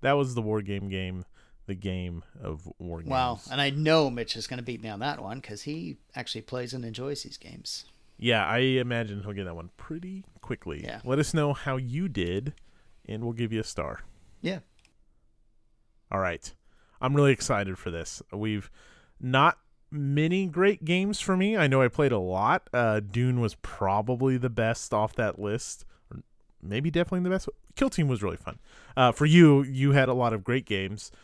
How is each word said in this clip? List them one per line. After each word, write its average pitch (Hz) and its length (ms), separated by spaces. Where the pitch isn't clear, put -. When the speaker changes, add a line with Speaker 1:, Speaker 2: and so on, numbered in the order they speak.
Speaker 1:
That 135 140
was 131 200
the 117 80
war 107 200
game 98 260
game, 92 360
the 101 80
game 90 500
of 82 360
war 85 220
games. 82 100
Speaker 2:
Wow. 127 300
And 135 100
I 139 100
know 156 400
Mitch 120 260
is 110 100
gonna 127 160
beat 117 200
me 113 60
on 101 120
that 143 220
one, 113 180
'cause 104 220
he 156 340
actually 117 280
plays 123 320
and 123 100
enjoys 123 380
these - 160
games. - 460
Speaker 1:
Yeah, 113 300
I 110 120
imagine 123 640
he'll 104 100
get 98 120
that 85 120
one 85 200
pretty 185 480
quickly. - 440
Speaker 2:
Yeah. - 200
Speaker 1:
Let 131 140
us 151 160
know 147 180
how 135 240
you 131 320
did, 101 460
and 107 180
we'll 117 80
give 113 200
you 110 80
a 107 40
star. - 380
Speaker 2:
Yeah. 180 200
Speaker 1:
All 98 80
right. 87 320
I'm 131 140
really 143 180
excited 101 460
for - 120
this. 82 320
We've 104 380
not 135 380
many 151 560
great 180 380
games 185 360
for 190 160
me. 202 200
I 165 100
know 135 160
I 123 60
played 135 240
a 107 60
lot. 95 540
Uh, 113 280
Dune 120 400
was 110 160
probably 117 800
the 123 140
best 113 440
off 107 220
that 107 240
list. 104 440
Or 131 120
maybe 123 300
definitely 180 320
the 180 100
best. 185 140
Kill 269 160
Team 156 160
was 120 160
really 92 140
fun. - 240
Uh, 127 140
for 147 160
you, 151 380
you 135 280
had 131 160
a 127 60
lot 120 180
of 101 120
great 123 220
games. 98 440